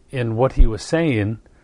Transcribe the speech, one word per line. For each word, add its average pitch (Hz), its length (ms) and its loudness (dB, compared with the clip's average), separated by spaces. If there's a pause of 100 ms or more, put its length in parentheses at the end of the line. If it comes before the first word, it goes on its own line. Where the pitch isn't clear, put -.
(120)
And 117 260 -6
what 131 160 0
he 131 140 6
was 110 160 -6
saying 117 560 -2 (240)